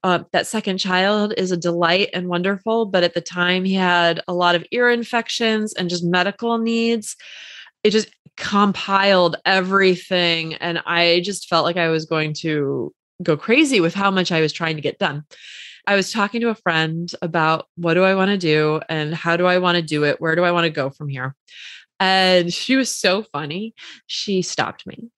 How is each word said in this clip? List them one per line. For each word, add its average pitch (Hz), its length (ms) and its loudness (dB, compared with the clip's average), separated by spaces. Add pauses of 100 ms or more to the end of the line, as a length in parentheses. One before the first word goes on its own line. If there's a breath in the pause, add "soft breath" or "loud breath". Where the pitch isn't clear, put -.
Uh, 180 160 2 (120)
that - 140 0
second 208 320 -4
child 202 580 0
is 185 140 -2
a 180 60 -2
delight 175 580 0
and 180 140 -4
wonderful, 196 580 -2
but 185 160 0
at 175 120 0
the 175 60 -2
time 180 440 -2
he 190 100 0
had 175 540 2
a 180 40 -4
lot 175 220 2
of 165 160 -2
ear 240 180 2
infections 226 840 -2
and 180 180 -4
just 175 140 -4
medical 196 540 0
needs. 226 580 -2 (680 loud breath)
It 214 80 2
just 214 180 0 (280)
compiled 196 1000 2 (100)
everything. 180 1120 2
And 170 320 -4
I 170 380 2
just 196 240 -8
felt 165 160 2
like 175 120 0
I 170 120 2
was 160 160 0
going 156 300 -2
to 143 600 -4 (280)
go 165 140 2
crazy 262 440 2
with 165 140 2
how 196 180 0
much 185 200 0
I 160 80 2
was 156 120 2
trying 160 240 -4
to 151 60 -12
get 139 180 -4
done. 151 240 -4 (600 loud breath)
I 202 100 2
was 190 140 0
talking 220 300 -2
to 233 80 0
a 220 60 0
friend 165 560 0 (100)
about, 160 560 0
"What 170 180 0
do 180 100 4
I 190 100 4
wanna 196 240 2
do 151 500 2
and 156 260 -4
how 170 220 -2
do 175 100 0
I 180 120 4
wanna 175 240 2
do 151 220 -2
it? 147 160 0
Where 160 140 0
do 170 80 2
I 175 80 2
wanna 170 200 2
go 147 200 -4
from 147 200 -12
here?" 131 260 -8 (640 loud breath)
And 185 520 4
she - 220 -2
was 269 180 0
so 196 300 0
funny. 165 520 -8 (320 loud breath)
She - 360 -4
stopped - 440 -6
me. - 320 -16